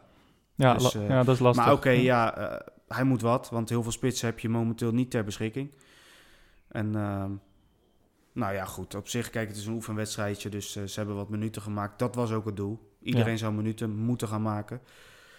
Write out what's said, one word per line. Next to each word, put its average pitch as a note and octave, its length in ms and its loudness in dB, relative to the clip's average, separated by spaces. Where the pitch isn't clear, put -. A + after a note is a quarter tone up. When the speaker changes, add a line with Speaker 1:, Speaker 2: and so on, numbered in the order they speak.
Speaker 1:
Ja, B2+ 200 6
Speaker 2:
Dus, B2 200 4
Speaker 1:
la-, A2 60 -2
Speaker 2:
eh, G#2 80 -2
Speaker 1:
ja, C3 140 6
dat B2+ 120 6
is B2 60 0
lastig. B2 240 6
Speaker 2:
maar C#3 100 8
oké, C3+ 160 2
Speaker 1:
Ja. B2 120 6
Speaker 2:
ja, B2 340 4
eh, - 240 -6
hij B2+ 160 -2
moet C3 180 4
wat, A#2+ 280 0
want A2+ 180 -2
heel A#2+ 140 0
veel A2+ 100 -2
spitsen A#2+ 340 -2
heb A#2 120 -2
je A#2 100 -4
momenteel A2+ 440 0
niet B2 180 0
ter A#2 140 0
beschikking. A2 460 -6
En, G#2+ 280 -4
ehm, G2+ 340 -2
nou G2+ 220 -2
ja, F#2+ 100 -4
goed, F#2 300 -10
op G2 140 -8
zich, A#2+ 220 -4
kijk, A2+ 180 -4
het G#2 80 -10
is G#2 100 -8
een A2+ 80 -4
oefenwedstrijdje, G#2+ 720 -4
dus, G2+ 280 -8
eh, G#2 80 -6
ze G2 140 -8
hebben G#2 180 -4
wat G2+ 120 -6
minuten G#2+ 340 -4
gemaakt. G#2 360 -6
Dat B2 160 -2
was A#2+ 180 0
ook A2 120 -2
het G#2 120 -4
doel. G2+ 360 -6
Iedereen A#2 300 2
Speaker 1:
Ja. A2+ 60 0
Speaker 2:
zou G#2+ 160 -2
minuten G#2+ 420 -2
moeten A2+ 320 -2
gaan G#2+ 140 -2
maken. G#2+ 380 -4